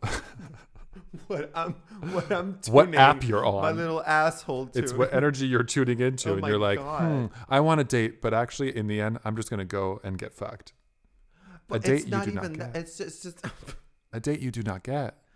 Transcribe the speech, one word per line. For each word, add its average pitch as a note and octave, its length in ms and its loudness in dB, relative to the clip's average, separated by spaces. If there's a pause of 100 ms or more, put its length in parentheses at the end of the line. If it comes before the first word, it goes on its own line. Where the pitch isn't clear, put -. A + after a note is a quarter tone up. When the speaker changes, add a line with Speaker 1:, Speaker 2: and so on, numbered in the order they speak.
Speaker 1:
<laughs> G#2+ 40 -4 (1160)
Speaker 2:
What D3 280 -6
I'm, E3 180 -4 (380)
what F#3 200 -4
I'm F#3 280 -4 (100)
Speaker 1:
what C#3 160 10
Speaker 2:
tuning D#3+ 140 4
Speaker 1:
app C3+ 280 8
you're G#2+ 140 2
Speaker 2:
my G2+ 280 2
Speaker 1:
on. D#3+ 80 0
Speaker 2:
little E3 260 -2
asshole D#3 640 0
to. B2+ 120 -4
Speaker 1:
It's B2 140 -2
what B2+ 200 2
energy C3+ 340 2
you're B2 160 4
tuning B2 360 0
into, B2+ 300 0
Speaker 2:
Oh G2+ 40 2
Speaker 1:
and G2 80 -2
Speaker 2:
my G2 80 -4
Speaker 1:
you're G#2 100 2
like, G2+ 200 2
Speaker 2:
God. D3+ 220 -4
Speaker 1:
"Hmm, D3 240 0 (240)
I C3+ 120 4
want D#3 200 4
a - 20 2
date, A2+ 380 0
but A2+ 120 -2
actually, A#2+ 420 -2
in G#2+ 120 -4
the G#2 140 -2
end, A2 240 -4
I'm A2 100 -4
just A2 140 -6
gonna G2 160 -6
go G2 380 -4
and F#2+ 140 -8
get - 160 -12
fucked." - 400 -14 (960)
Speaker 2:
But A2+ 160 -4
Speaker 1:
A - 40 -4
date C3 80 6
Speaker 2:
it's D3+ 100 0
Speaker 1:
you - 60 -8
Speaker 2:
not G3 140 -2
Speaker 1:
do G#3 60 -4
not G3+ 140 -4
Speaker 2:
even D#3+ 140 -8
that. A#2+ 140 -10
Speaker 1:
get. E3 80 -6
Speaker 2:
It's E3 160 -16
just, - 280 -12
it's F3 160 -16
just C3+ 120 -10 (260)
<laughs> - 340 -20
Speaker 1:
A A#2 60 -8
date D3 200 -2
you C3 120 -6
do A#2 100 -6
not G2 220 -6
get. C3+ 340 -6 (180)